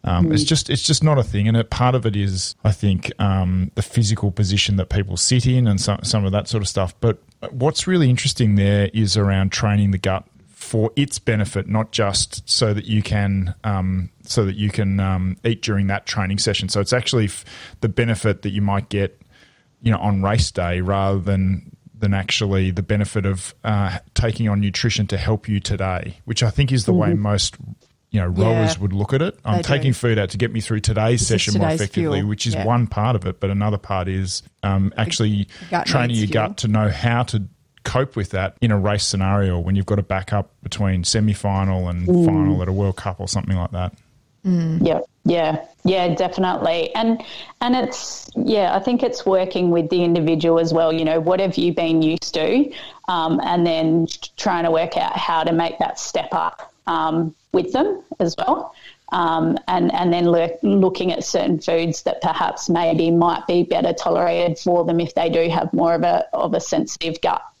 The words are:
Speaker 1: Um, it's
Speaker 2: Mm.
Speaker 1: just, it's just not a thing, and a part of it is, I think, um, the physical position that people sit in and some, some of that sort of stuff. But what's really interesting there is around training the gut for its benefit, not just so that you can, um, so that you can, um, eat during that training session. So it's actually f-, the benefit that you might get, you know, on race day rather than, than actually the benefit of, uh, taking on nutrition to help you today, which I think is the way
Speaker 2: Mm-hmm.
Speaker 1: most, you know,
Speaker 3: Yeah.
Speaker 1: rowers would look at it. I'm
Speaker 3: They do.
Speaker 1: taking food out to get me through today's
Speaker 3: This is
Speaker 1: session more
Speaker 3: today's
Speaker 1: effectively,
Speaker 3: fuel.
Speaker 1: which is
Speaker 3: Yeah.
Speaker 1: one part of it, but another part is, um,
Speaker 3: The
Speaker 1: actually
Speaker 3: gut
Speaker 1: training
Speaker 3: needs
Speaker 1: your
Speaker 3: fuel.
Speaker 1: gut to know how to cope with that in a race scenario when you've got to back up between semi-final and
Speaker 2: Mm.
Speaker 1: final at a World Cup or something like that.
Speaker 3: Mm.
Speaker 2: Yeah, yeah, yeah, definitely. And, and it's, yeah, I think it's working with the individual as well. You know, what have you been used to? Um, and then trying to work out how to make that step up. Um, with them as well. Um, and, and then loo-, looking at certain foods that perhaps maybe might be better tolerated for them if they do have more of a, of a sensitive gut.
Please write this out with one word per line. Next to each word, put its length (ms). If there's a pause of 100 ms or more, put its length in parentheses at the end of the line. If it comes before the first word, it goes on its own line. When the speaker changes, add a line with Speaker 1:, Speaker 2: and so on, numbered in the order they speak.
Speaker 1:
Um, 260
it's 120
Speaker 2:
Mm. 40
Speaker 1:
just, 200
it's 140
just 200
not 140
a 60
thing, 260
and 80
a 80
part 300
of 100
it 100
is, 480
I 100
think, 460
um, 560
the 60
physical 500
position 460
that 140
people 260
sit 300
in 200
and 140
some, 220
some 240
of 60
that 140
sort 160
of 60
stuff. 320
But 200 (300)
what's 360
really 240
interesting 460
there 360
is 240
around 340
training 420
the 60
gut 260 (260)
for 440
its 240
benefit, 520
not 200
just 560
so 280
that 100
you 180
can, 520 (100)
um, 460 (160)
so 180
that 120
you 140
can, 300
um, 420
eat 200
during 240
that 180
training 340
session. 300
So 140
it's 100
actually 340
f-, 200 (340)
the 80
benefit 540
that 80
you 100
might 300
get, 280 (640)
you 100
know, 80
on 240
race 280
day 320
rather 360
than, 560 (240)
than 140
actually 600
the 100
benefit 420
of, 300 (100)
uh, 340 (140)
taking 380
on 100
nutrition 460
to 100
help 320
you 120
today, 640
which 160
I 80
think 220
is 120
the 100
way 160
Speaker 2:
Mm-hmm. 120
Speaker 1:
most, 340 (540)
you 100
know, 160
Speaker 3:
Yeah. 80 (160)
Speaker 1:
rowers 180
would 140
look 200
at 80
it. 240
I'm 120
Speaker 3:
They 60
do. 60
Speaker 1:
taking 240
food 280
out 100
to 80
get 140
me 80
through 200
today's 400
Speaker 3:
This 20
is 60
Speaker 1:
session 320
more 80
Speaker 3:
today's 120
Speaker 1:
effectively, 400
Speaker 3:
fuel. 80
Speaker 1:
which 180
is 80
Speaker 3:
Yeah. 100
Speaker 1:
one 220
part 300
of 100
it, 140
but 100
another 260
part 320
is, 360 (180)
um, 320
Speaker 3:
The 60
Speaker 1:
actually 480 (200)
Speaker 3:
gut 180
Speaker 1:
training 300
Speaker 3:
needs 40
Speaker 1:
your 80
Speaker 3:
fuel. 180
Speaker 1:
gut 120
to 100
know 220
how 340
to 180 (400)
cope 340
with 140
that 320
in 80
a 80
race 260
scenario 540
when 180
you've 80
got 120
to 60
back 300
up 200 (100)
between 420
semi-final 840
and 180
Speaker 2:
Mm. 180
Speaker 1:
final 380
at 60
a 40
World 240
Cup 240
or 80
something 280
like 160
that. 200 (540)
Speaker 3:
Mm. 400
Speaker 2:
Yeah, 140 (240)
yeah, 340 (260)
yeah, 300
definitely. 800
And, 280 (380)
and 140
it's, 600
yeah, 400
I 20
think 240
it's 240
working 440
with 200
the 140
individual 560
as 120
well. 200
You 120
know, 160
what 200
have 160
you 180
been 280
used 320
to? 360 (380)
Um, 340
and 240
then 400 (300)
trying 280
to 60
work 260
out 200
how 280
to 80
make 260
that 200
step 340
up. 400 (140)
Um, 480 (200)
with 180
them 300 (180)
as 160
well. 380 (380)
Um, 460 (100)
and, 260
and 180
then 180
loo-, 320
looking 500
at 120
certain 360
foods 420
that 180
perhaps 480
maybe 420
might 360
be 160
better 300
tolerated 640
for 260
them 160
if 140
they 160
do 180
have 240
more 220
of 80
a, 300
of 200
a 80
sensitive 640
gut. 200 (180)